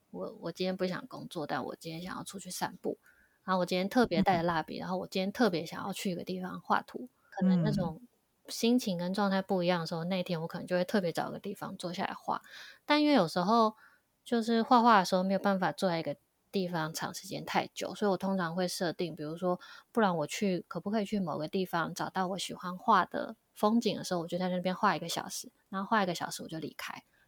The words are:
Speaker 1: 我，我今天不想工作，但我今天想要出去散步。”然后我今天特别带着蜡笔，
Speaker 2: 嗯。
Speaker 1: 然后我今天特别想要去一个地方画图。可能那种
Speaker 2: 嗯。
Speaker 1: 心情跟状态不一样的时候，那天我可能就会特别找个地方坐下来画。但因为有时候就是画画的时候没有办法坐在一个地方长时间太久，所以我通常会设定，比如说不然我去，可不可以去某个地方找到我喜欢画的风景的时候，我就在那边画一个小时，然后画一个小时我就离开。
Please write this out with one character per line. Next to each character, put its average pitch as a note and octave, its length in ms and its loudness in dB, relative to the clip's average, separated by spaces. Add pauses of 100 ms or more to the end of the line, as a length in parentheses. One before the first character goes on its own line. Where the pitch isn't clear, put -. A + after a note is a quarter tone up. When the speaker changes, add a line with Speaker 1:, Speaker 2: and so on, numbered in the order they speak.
(120)
Speaker 1:
我， F3+ 300 -10
我 E3+ 100 -6
今 F#3 140 -4
天 F#3 120 -2
不 F#3 80 0
想 F3+ 220 -6
工 - 200 -12
作， D3+ 200 -8
但 C#3 180 -4
我 - 100 -8
今 - 160 -12
天 E3 100 -10
想 F3+ 140 -10
要 D#3 80 -10
出 - 140 -12
去 F3+ 140 -12
散 - 300 -4
步。” - 160 -6 (460)
然 F#3+ 120 -2
后 F#3 60 0
我 F3+ 40 2
今 F#3 120 0
天 F#3+ 120 0
特 B3 160 4
别 F3 160 2
带 F#3 160 4
着 E3 60 2
蜡 E3 180 2
笔， - 160 -8
Speaker 2:
嗯。 - 40 -8
Speaker 1:
然 E3 80 -8
后 F#3 80 -4
我 F#3+ 100 -8
今 F#3 120 -4
天 F#3+ 120 -2
特 A3 180 4
别 F3 160 0
想 - 180 -10
要 G3+ 80 -6
去 F#3 200 -4
一 E3+ 40 -2
个 - 80 -8
地 F#3 160 -6
方 F3+ 220 -8
画 - 200 0
图。 - 280 -12 (220)
可 - 160 0
能 F3+ 160 6
那 G#3+ 80 2
种 E3+ 320 -2
Speaker 2:
嗯。 - 40 -20 (420)
Speaker 1:
心 A#3+ 280 2
情 F#3+ 200 0
跟 F3+ 160 -2
状 G3+ 180 2
态 F#3+ 100 2
不 F#3 220 0
一 E3+ 40 4
样 F3+ 120 4
的 D#3+ 80 -4
时 F3 80 -4
候， E3 100 -4
那 F#3 160 -2
天 E3+ 200 -2
我 E3+ 60 -6
可 F3+ 100 -8
能 - 100 -8
就 F3+ 80 0
会 F3+ 80 2
特 G3+ 160 2
别 F3 120 0
找 C#3 200 -2
个 D#3 80 -8
地 G3+ 160 -8
方 E3 220 -10
坐 F3 160 -8
下 F#3+ 100 -4
来 - 100 -4
画。 - 280 -4 (440)
但 D4+ 160 4
因 D4 60 4
为 D4 60 6
有 G3 120 6
时 E3+ 140 0
候 A3 360 6 (500)
就 A#3 180 0
是 A3+ 180 4
画 A#3 200 8
画 A3+ 180 10
的 F3+ 60 4
时 F#3+ 100 2
候 F#3 80 4
没 F#3+ 100 2
有 F#3+ 60 2
办 G3 180 2
法 F3 140 2
坐 - 160 0
在 E3+ 120 2
一 D#3+ 40 -4
个 C#3+ 140 -4 (340)
地 F#3 160 0
方 D#3+ 260 -2
长 E3 200 -4
时 - 140 -12
间 D#3 180 -8
太 - 280 -2
久， - 220 -6
所 G#3+ 100 -2
以 G3 60 4
我 F3+ 60 2
通 F#3+ 200 0
常 E3 160 -2
会 F3+ 140 0
设 F3 240 -2
定， D#3+ 240 -4
比 D#3 80 -10
如 D#3+ 140 -6
说 F3+ 200 0 (360)
不 A#3 80 2
然 F3+ 160 2
我 D3 100 -2
去， F#3 400 -2
可 E3+ 140 -6
不 G3+ 100 -6
可 A3+ 80 0
以 G3+ 60 0
去 G#3+ 120 -2
某 E3+ 200 -2
个 D#3 100 -4
地 F#3+ 180 -2
方 E3 280 -2
找 D#3 160 -4
到 F#3 180 -2
我 F#3+ 100 -4
喜 D#3+ 160 -6
欢 F3+ 240 -8
画 F#3 280 6
的 - 320 -6 (160)
风 A3 260 4
景 G3+ 160 0
的 D#3 80 -6
时 - 100 -4
候， F3 60 0
我 E3 80 -4
就 F3 100 -4
在 F3+ 120 0
那 F3+ 100 0
边 F3+ 160 0
画 A#3+ 220 2
一 - 20 -4
个 E3 80 -8
小 - 220 -6
时， - 200 -10 (200)
然 G3 120 -6
后 G3+ 60 -6
画 G#3+ 160 2
一 - 20 4
个 F3 80 -2
小 - 160 -6
时 - 140 -8
我 - 60 -12
就 D#3+ 100 -8
离 - 180 -8
开。 - 260 -12 (240)